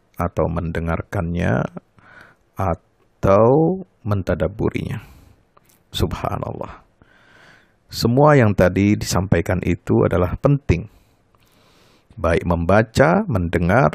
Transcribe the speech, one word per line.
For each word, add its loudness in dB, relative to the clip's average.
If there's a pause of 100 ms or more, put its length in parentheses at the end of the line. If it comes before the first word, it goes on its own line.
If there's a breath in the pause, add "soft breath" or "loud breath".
(180)
atau -2
mendengarkannya, -4 (880 loud breath)
atau 0 (560)
mentadabburinya?" -4 (840 soft breath)
Subhanallah. -6 (1040 soft breath)
Semua 4
yang 4
tadi 2
disampaikan -2
itu 0
adalah -2
penting. 0 (1300 soft breath)
Baik 0
membaca, 2
mendengar, 0